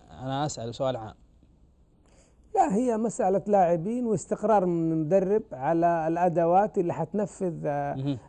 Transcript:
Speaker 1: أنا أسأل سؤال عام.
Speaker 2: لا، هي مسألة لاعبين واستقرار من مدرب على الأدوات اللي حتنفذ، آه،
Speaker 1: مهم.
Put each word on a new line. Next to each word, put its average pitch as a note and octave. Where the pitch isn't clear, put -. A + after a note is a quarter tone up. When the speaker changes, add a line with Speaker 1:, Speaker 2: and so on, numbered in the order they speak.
Speaker 1:
أنا C3+
أسأل A#2
سؤال C3
عام. A2
Speaker 2:
لا، A3+
هي A#3
مسألة G3+
لاعبين G3
واستقرار G#3
من E3
مدرب F#3+
على E3
الأدوات F3
اللي E3+
حتنفذ، F3+
آه، C#3+
Speaker 1:
مهم. C3+